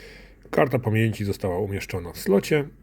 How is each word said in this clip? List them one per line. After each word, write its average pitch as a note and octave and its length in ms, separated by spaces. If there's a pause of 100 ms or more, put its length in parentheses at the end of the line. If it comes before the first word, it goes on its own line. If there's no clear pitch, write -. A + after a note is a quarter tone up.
(520)
Karta C3+ 280
pamięci A2 460
została F#2+ 340
umieszczona F#2+ 520
w - 60
slocie. E3+ 500 (160)